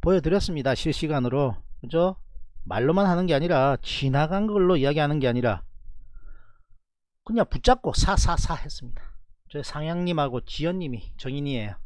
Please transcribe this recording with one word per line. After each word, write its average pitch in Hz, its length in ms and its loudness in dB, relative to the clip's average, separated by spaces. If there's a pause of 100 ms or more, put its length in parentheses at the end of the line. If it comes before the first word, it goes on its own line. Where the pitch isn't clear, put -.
보여드렸습니다. 160 720 2
실시간으로. 139 800 0 (260)
그죠? 165 360 0 (480)
말로만 139 420 2
하는 180 180 2
게 165 80 2
아니라, 139 480 4
지나간 156 680 0
걸로 185 300 4
이야기하는 147 420 2
게 131 80 2
아니라, 120 360 2 (1600)
그냥 220 260 2
붙잡고 - 440 2
사, - 240 4
사, 175 180 4
사 - 180 0
했습니다. 139 480 -6 (480)
저희 147 140 -8
상향님하고 156 840 -2
지연님이 156 720 -4
정인이에요. 131 580 -4 (100)